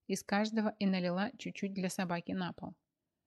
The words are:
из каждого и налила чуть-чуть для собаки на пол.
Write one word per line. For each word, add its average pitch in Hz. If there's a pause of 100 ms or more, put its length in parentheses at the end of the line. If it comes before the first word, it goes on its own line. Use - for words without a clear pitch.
из 190
каждого 214
и 202
налила 185
чуть-чуть 190
для 185
собаки 175
на 180
пол. 185 (520)